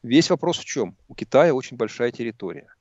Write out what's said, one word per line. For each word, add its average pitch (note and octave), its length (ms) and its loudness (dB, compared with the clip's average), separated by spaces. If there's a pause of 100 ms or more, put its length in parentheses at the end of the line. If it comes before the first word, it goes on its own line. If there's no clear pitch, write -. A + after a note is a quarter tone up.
Весь C3+ 260 4
вопрос E3+ 300 0
в - 60 -14
чём? G#2+ 320 -6 (120)
У - 60 -20
Китая C#3+ 400 4
очень C3 220 -8
большая A#2+ 340 -2
территория. G#2 560 -10 (140)